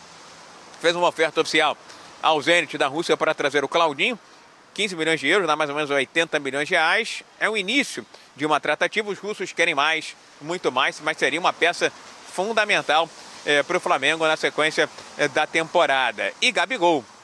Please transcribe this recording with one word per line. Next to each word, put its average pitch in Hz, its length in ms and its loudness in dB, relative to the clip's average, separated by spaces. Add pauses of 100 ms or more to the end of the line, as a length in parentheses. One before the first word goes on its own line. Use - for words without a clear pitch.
(800)
fez 170 160 2
uma 175 120 2
oferta 160 340 0
oficial 151 360 2 (440)
ao 151 200 2
Zenit 151 360 2
da 147 100 2
Rússia 156 280 0
para 156 180 2
trazer 139 300 0
o 135 40 -2
Claudinho, 170 500 0 (560)
quinze 190 220 -4
milhões 160 240 0
de 135 80 -4
euros, 180 200 2
dá 151 80 2
mais 151 140 -2
ou 143 60 -6
menos 151 160 -2
oitenta 151 480 0
milhões 139 280 -4
de 180 80 -2
reais. 180 480 0 (160)
É 180 100 0
o 220 80 -4
início 202 480 -2 (300)
de 139 100 -6
uma 151 140 2
tratativa, 180 500 -2
os 185 80 -6
russos 196 340 -8
querem 170 220 0
mais, 151 420 -2 (240)
muito 165 320 -4
mais, 139 320 0
mas 156 140 -2
seria 131 220 0
uma 151 120 0
peça 170 400 0 (400)
fundamental, 185 800 0 (360)
é, 147 180 2
pro 175 160 -2
Flamengo 160 480 0
na 156 100 2
sequência, 151 500 0 (300)
é, 143 100 0
da 151 200 0
temporada. 135 840 0 (100)
E 147 100 2
Gabigol, 175 520 0 (200)